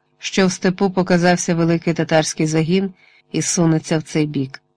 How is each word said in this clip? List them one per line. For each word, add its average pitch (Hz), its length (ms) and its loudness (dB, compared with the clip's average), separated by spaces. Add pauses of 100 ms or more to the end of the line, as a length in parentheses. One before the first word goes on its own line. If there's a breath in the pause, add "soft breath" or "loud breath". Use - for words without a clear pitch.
(180)
що - 280 0
в 180 60 2
степу 185 380 0
показався 180 640 2
великий 165 400 0
татарський 160 520 0
загін 165 460 0 (400 soft breath)
і 160 100 -2
сунеться 160 560 0
в 156 40 -6
цей 156 240 -2
бік. 139 360 -8 (140)